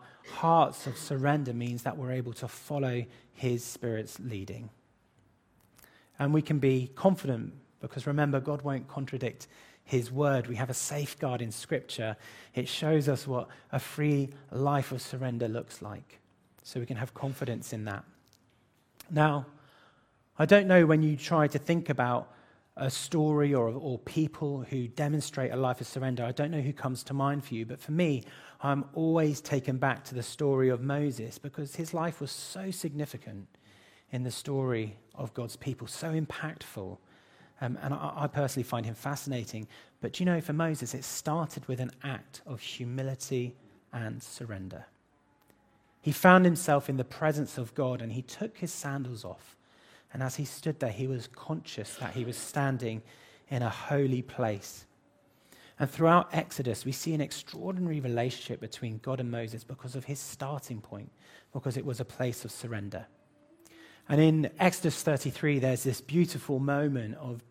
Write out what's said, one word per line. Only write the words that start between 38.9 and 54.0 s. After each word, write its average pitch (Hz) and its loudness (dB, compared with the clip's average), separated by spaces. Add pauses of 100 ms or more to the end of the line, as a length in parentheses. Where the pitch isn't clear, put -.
fascinating. 120 -6 (340)
But - -6
do - -4
you 175 4
know, 175 4
for 151 -4
Moses, 156 0
it 135 -8
started 156 -4
with 127 -4
an 123 -4 (100)
act - -10
of 120 -10
humility 127 -4 (380)
and 113 -6
surrender. 95 -10 (1200)
He 147 0
found 185 10
himself 147 4
in 135 0
the 123 0
presence 151 -2
of 120 -8
God 127 -2
and 113 -6
he 127 -4
took - -10
his 165 -6
sandals 127 -6
off. - -14 (560)
And 131 -6
as 131 -4
he - -4
stood - -6
there, 123 0
he 120 -4
was 123 -4
conscious - -10
that - -6
he 123 -4
was 120 -6
standing 127 -2 (480)
in 127 0
a 113 2
holy 135 0